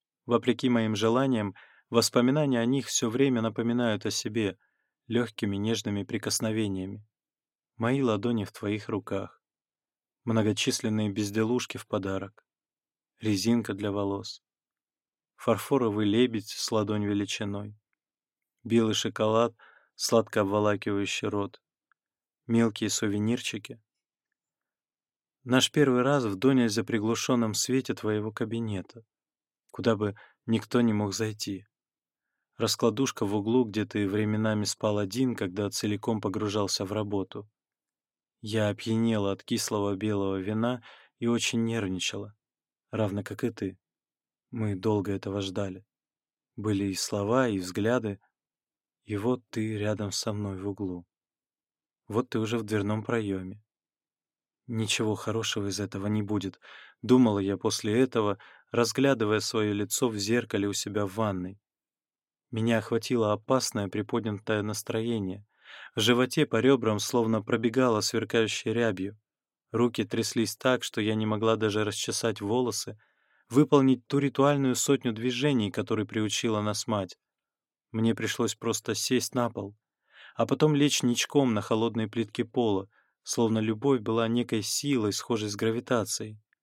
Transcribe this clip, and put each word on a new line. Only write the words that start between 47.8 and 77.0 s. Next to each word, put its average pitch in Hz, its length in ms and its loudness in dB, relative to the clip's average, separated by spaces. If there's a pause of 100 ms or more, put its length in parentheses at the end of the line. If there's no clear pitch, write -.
И 107 140 -6
вот 120 320 -2
ты 110 280 -4
рядом 104 360 -4
со - 180 -4
мной 101 260 -6
в 98 120 -6
углу. 92 360 -6 (1040)
Вот 117 220 -2
ты 120 100 -2
уже 110 180 0
в 113 60 -2
дверном 107 400 0
проеме. 101 580 -4 (1080)
«Ничего 110 480 0
хорошего 107 520 -4
из 98 120 -4
этого 98 280 -4
не 107 160 0
будет», 98 360 -4 (420)
думала 113 380 6
я 98 180 0
после 107 440 0
этого, 110 380 0 (320)
разглядывая 113 680 2
свое 104 340 0
лицо 104 360 0
в 110 80 -6
зеркале 107 500 0
у 101 60 -2
себя 104 320 -4
в 95 100 -8
ванной. 98 440 -4 (920)
Меня 113 280 2
охватило 113 540 0
опасное 107 540 -2
приподнятое 104 720 -2
настроение. 107 840 -4 (500)
В - 40 -2
животе 127 460 4
по 117 140 2
ребрам 113 400 4
словно 110 420 2
пробегало 117 600 2
сверкающей 110 720 0
рябью. 107 460 -2 (540)
Руки 117 320 2
тряслись 110 520 -2
так, 127 280 0
что - 180 -6
я 107 140 0
не 110 100 -2
могла 107 320 2
даже 107 260 0
расчесать 107 580 -4
волосы, 113 560 -2 (520)
выполнить 135 580 6
ту 143 120 0
ритуальную 139 560 2
сотню 131 360 2
движений, 120 600 0
которой 107 340 -2
приучила 107 560 -2
нас 104 260 -2
мать. 101 300 -2 (760)